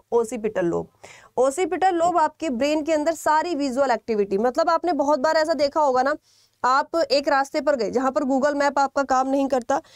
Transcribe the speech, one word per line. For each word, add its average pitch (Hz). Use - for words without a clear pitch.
ओसिपिटल 226
लोब। 170
ओसिपिटल 349
लोब 339
आपके 311
ब्रेन 285
के 302
अंदर 311
सारी 320
विजुअल 269
एक्टिविटी, 208
मतलब 254
आपने 339
बहुत 285
बार 311
ऐसा 311
देखा 285
होगा 262
ना, 285
आप 285
एक 285
रास्ते 277
पर 294
गए 208
जहाँ 240
पर 294
Google 269
मैप 285
आपका 277
काम 262
नहीं 277
करता, 269